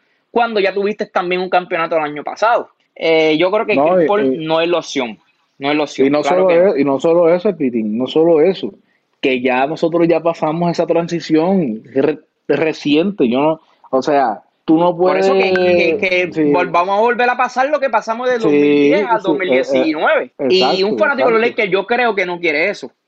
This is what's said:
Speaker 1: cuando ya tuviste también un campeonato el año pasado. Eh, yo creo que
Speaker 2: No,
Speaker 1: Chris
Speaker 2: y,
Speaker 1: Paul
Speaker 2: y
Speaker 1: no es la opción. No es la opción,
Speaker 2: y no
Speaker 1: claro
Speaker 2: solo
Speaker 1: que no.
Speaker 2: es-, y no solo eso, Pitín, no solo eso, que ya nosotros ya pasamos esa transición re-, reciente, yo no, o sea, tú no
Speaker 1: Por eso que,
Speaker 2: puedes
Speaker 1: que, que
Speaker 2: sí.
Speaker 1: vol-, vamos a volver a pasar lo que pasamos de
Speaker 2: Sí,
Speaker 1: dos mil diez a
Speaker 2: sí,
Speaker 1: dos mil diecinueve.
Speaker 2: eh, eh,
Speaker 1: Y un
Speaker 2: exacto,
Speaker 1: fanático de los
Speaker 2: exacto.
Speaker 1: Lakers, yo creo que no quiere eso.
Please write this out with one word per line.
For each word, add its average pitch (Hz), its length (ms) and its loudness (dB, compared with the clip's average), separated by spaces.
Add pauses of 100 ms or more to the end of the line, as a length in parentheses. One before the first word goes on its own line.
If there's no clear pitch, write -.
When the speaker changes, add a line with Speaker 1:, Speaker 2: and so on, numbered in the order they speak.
(300)
Speaker 1:
cuando 226 320 0
ya 185 120 0
tuviste 202 340 -4
también 180 340 -4
un 185 80 -6
campeonato 170 480 -2
el 156 60 -2
año 147 200 -8
pasado. 214 460 -2 (260)
Eh, 160 420 2
yo 180 140 2
creo 220 140 0
que 208 100 -2
Speaker 2:
No, 165 200 2
Speaker 1:
Chris 170 100 4
Speaker 2:
y, - 20 2
Speaker 1:
Paul 165 280 0
Speaker 2:
y 160 100 -8
Speaker 1:
no 160 160 0
es 170 80 0
la 170 80 0
opción. 123 400 -6 (400)
No 139 120 -4
es 151 80 0
la 151 60 0
opción, 135 240 0
Speaker 2:
y - 20 0
no 147 120 0
Speaker 1:
claro 139 160 0
Speaker 2:
solo 185 100 2
Speaker 1:
que 170 80 4
no. 180 180 4
Speaker 2:
es-, 139 60 0
y 143 60 2
no 135 140 0
solo 165 360 4
eso, 180 220 -2
Pitín, 113 400 -2
no 127 100 -4
solo 160 340 4
eso, 160 320 0 (460)
que 127 220 -2
ya 127 260 0
nosotros 165 400 -2
ya 165 120 2
pasamos 165 520 -2
esa 165 160 -2
transición 165 960 0
re-, 139 340 -2 (300)
reciente, 151 840 0
yo 123 120 0
no, 156 200 0 (300)
o 131 100 0
sea, 131 400 0 (240)
tú 160 140 4
no 175 180 0
Speaker 1:
Por 185 220 2
eso 190 160 2
que, 190 180 2
Speaker 2:
puedes 180 220 2
Speaker 1:
que, 165 240 0
que 180 340 -2
Speaker 2:
sí. 160 80 -2 (100)
Speaker 1:
vol-, 170 200 0
vamos 185 260 0
a 208 40 2
volver 240 280 0
a 247 80 -2
pasar 254 320 0
lo 294 100 0
que 262 120 -2
pasamos 226 360 -2
de 254 100 0
Speaker 2:
Sí, 226 40 -8
Speaker 1:
dos 156 100 2
mil 147 100 4
diez 147 460 4
a 220 120 0
Speaker 2:
sí, 190 40 -10
Speaker 1:
dos 160 140 0
mil 127 140 0
diecinueve. 151 720 0
Speaker 2:
eh, 254 160 -14
eh, 139 100 -2
Speaker 1:
Y 131 140 2
un 190 300 0
Speaker 2:
exacto, - 40 -2
Speaker 1:
fanático 269 300 0
de 233 60 2
los 220 100 2
Speaker 2:
exacto. 240 180 -2
Speaker 1:
Lakers, 196 100 -2
yo 190 140 0
creo 240 300 0
que 190 100 -4
no 175 140 -6
quiere 160 280 -2
eso. 160 240 -8 (160)